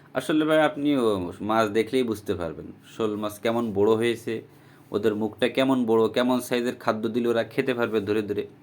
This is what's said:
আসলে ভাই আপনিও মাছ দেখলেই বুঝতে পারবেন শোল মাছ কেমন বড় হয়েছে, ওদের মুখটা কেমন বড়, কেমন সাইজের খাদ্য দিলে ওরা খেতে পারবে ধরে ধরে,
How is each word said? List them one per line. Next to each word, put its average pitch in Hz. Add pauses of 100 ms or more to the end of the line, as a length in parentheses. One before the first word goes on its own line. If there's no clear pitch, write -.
(140)
আসলে 156
ভাই 156
আপনিও 127
মাছ 107
দেখলেই 110
বুঝতে 104
পারবেন 82 (240)
শোল 107
মাছ 104
কেমন 117
বড় 104
হয়েছে, 113 (480)
ওদের 104
মুখটা 107
কেমন 131
বড়, 110
কেমন 123
সাইজের 123
খাদ্য 113
দিলে 120
ওরা 113
খেতে 127
পারবে 113
ধরে 104
ধরে, 101 (160)